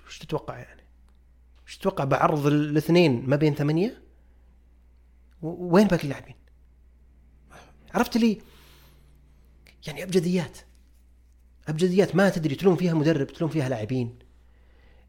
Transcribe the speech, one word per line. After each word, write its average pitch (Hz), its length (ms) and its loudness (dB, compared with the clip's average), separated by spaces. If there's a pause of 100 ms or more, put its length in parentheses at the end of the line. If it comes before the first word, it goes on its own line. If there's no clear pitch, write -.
وش - 120 -20
تتوقع 131 400 -10
يعني؟ - 240 -20 (840)
وش - 100 -20
تتوقع 190 280 -4
بعرض 143 420 0
ال-، 147 240 0
الاثنين 151 560 2
ما 135 100 2
بين 147 180 2
ثمانية؟ 156 480 -2 (1400)
و-، 175 320 -4
وين 208 120 8
باقي 180 180 0
اللاعبين؟ - 300 -10 (1600)
عرفت 240 220 -2
لي؟ 220 240 2 (1500)
يعني 151 160 -12
أبجديات. 180 560 -2 (1120)
أبجديات 175 480 0
ما 196 120 4
تدري، 156 260 -2
تلوم 175 220 4
فيها 170 180 0
مدرب، 151 320 2
تلوم 160 240 -6
فيها 139 180 -2
لاعبين. 117 500 -4 (920)